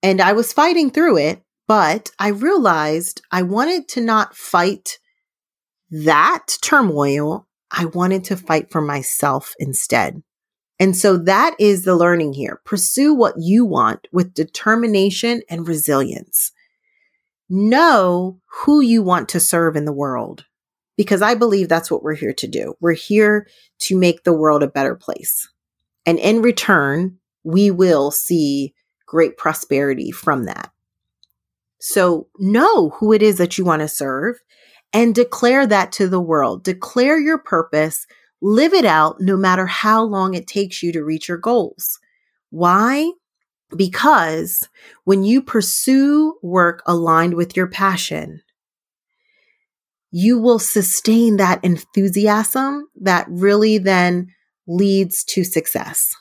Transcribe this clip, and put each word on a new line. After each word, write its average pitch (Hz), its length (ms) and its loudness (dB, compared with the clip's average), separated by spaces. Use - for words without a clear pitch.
And 190 180 2
I 180 140 4
was 226 200 -2
fighting 320 360 2
through 302 280 2
it, 151 260 -2
but 202 500 0
I 208 120 -2
realized 196 920 -2
I 180 120 -2
wanted 262 460 -2
to 247 120 -6
not 220 340 -2
fight - 640 -4
that 156 680 0
turmoil. 151 880 0
I 175 140 -4
wanted 180 400 -2
to 185 120 -6
fight 160 340 -2
for 156 100 -2
myself 143 760 -4
instead. - 640 -4
And 185 160 2
so 190 220 4
that 190 420 2
is 202 240 2
the 185 120 2
learning 170 380 2
here. - 320 -10
Pursue 277 480 0
what 233 240 2
you 190 280 2
want 127 460 -2
with 180 220 -2
determination 220 1160 -2
and 165 180 -10
resilience. - 840 -4
Know 190 1000 0
who - 360 2
you 233 200 4
want 180 280 0
to 175 100 -2
serve 165 360 0
in 147 100 -2
the 151 80 -4
world, 131 520 -6
because 196 240 2
I 220 140 2
believe 202 340 0
that's - 200 0
what - 140 -4
we're 156 120 -4
here - 180 -6
to - 140 -8
do. - 340 -6
We're 170 120 2
here 208 540 0
to 190 160 -2
make 175 260 2
the 175 100 2
world 156 300 2
a 143 40 0
better 135 280 -4
place. - 520 -8
And 170 140 2
in 220 220 2
return, 185 800 0
we 196 280 2
will 165 400 2
see 143 640 -2
great 160 320 0
prosperity 143 720 -4
from 135 340 -4
that. - 260 -12
So 180 480 0
know 208 520 2
who 214 240 2
it 208 80 4
is 208 160 4
that 175 200 -2
you 190 60 -2
want 156 180 0
to 151 60 -4
serve 147 500 -6
and 233 220 2
declare 247 540 2
that 202 260 0
to 190 160 0
the 180 120 0
world. 147 420 -2
Declare 247 560 0
your 311 180 0
purpose, 160 720 -2
live 233 320 2
it 339 120 4
out, 156 340 2
no 190 180 0
matter 185 280 0
how 220 380 0
long 190 300 -2
it 175 140 -8
takes 196 360 -6
you 170 100 -2
to 160 100 -4
reach 156 240 -6
your 175 100 -6
goals. - 640 -4
Why? 220 600 0
Because 180 920 0
when 196 200 2
you 240 180 4
pursue 277 1040 0
work 175 420 0
aligned 170 480 2
with 170 240 -4
your 185 100 0
passion, 165 720 -6
you 214 280 2
will 226 200 4
sustain 220 800 2
that 185 260 0
enthusiasm 208 1200 -2
that 185 280 0
really 202 480 2
then 180 500 0
leads 190 560 0
to - 200 -2
success. - 760 -4